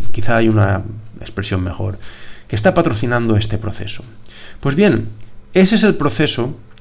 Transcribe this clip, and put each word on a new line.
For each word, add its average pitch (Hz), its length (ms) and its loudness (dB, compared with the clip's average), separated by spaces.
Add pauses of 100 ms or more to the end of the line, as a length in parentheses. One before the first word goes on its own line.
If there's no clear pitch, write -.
(120)
quizá 117 240 6
hay 113 120 4
una 98 340 2 (380)
expresión 98 440 -6
mejor, 92 340 -6 (480)
que - 80 -8
está 110 200 2
patrocinando 120 640 0
este 110 220 0
proceso. - 460 -8 (560)
Pues 139 160 -2
bien, 147 320 2 (440)
ese 190 220 4
es 220 80 2
el 196 140 2
proceso 143 600 -2 (240)